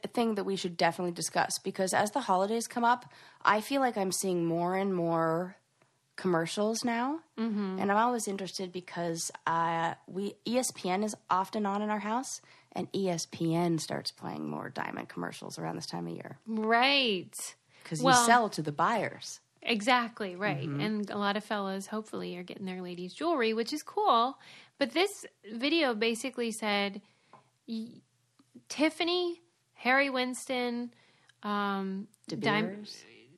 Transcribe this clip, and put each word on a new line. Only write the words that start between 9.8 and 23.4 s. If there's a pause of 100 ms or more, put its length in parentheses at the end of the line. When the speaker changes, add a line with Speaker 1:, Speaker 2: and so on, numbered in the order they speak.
Speaker 1:
we, (120)
E
S
P
N
is (140)
often
on
in
our
house, (320)
and
E
S
P
N
starts
playing
more
diamond
commercials
around
this
time
of
year.
Speaker 2:
Right. (520)
Speaker 1:
'Cause
Speaker 2:
Well,
Speaker 1:
you
sell
to
the
buyers. (240)
Speaker 2:
Exactly,
right.
Speaker 1:
Mm-hmm.
Speaker 2:
And
a
lot
of
fellas,
hopefully,
are
getting
their
ladies'
jewelry,